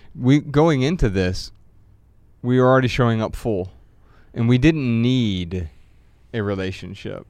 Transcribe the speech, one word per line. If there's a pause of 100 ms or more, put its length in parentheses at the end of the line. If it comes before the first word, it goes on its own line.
(140)
we,
going
into
this, (920)
we
were
already
showing
up
full, (600)
and
we
didn't
need (640)
a
relationship.